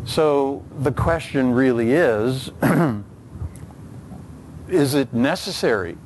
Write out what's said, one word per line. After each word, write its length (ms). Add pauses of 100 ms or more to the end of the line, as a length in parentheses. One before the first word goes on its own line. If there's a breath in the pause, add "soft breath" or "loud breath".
So 600 (160)
the 120
question 600
really 400
is, 580 (120)
<clears throat> 400 (1700)
is 260
it 180
necessary 920